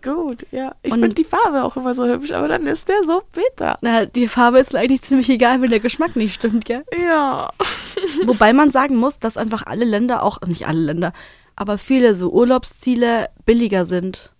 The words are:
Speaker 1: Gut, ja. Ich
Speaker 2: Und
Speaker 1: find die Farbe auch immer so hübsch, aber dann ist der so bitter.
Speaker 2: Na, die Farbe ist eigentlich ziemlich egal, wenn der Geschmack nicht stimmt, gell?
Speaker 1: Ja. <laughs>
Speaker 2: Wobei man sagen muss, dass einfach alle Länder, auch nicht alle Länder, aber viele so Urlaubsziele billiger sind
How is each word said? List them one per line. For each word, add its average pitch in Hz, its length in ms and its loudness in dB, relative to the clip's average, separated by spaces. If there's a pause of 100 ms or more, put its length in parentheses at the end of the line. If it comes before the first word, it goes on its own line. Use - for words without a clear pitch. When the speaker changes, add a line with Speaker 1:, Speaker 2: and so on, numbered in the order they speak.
Speaker 1:
Gut, 294 500 -6
ja. 262 300 -8
Ich 254 120 -4
Speaker 2:
Und 233 80 2
Speaker 1:
find 226 160 2
die 320 80 2
Farbe 339 380 0
auch - 120 -4
immer 254 180 -4
so 247 140 -2
hübsch, 262 240 -2
aber 294 160 -2
dann 320 200 0
ist 311 200 -4
der 392 180 2
so 339 160 0 (120)
bitter. - 480 -2
Speaker 2:
Na, 226 240 2
die 247 240 -2
Farbe 240 300 4
ist 262 160 2
eigentlich 247 260 0
ziemlich 262 280 0
egal, 247 320 4
wenn 254 80 2
der 220 120 2
Geschmack 311 340 -4
nicht 214 200 -2
stimmt, 226 280 -2
gell? 247 220 -6 (200)
Speaker 1:
Ja. 302 460 0 (360)
<laughs> 359 380 -4
Speaker 2:
Wobei 226 280 6
man 285 180 6
sagen 269 240 0
muss, 247 240 0
dass 226 160 -6
einfach 220 300 -4
alle 202 180 -4
Länder, 226 400 0
auch - 180 -2
nicht 175 260 -6
alle 160 120 -2
Länder, 165 320 -2 (460)
aber 202 200 -4
viele 247 380 4
so 180 160 -2
Urlaubsziele 240 960 0 (180)
billiger 214 400 2
sind 180 540 -6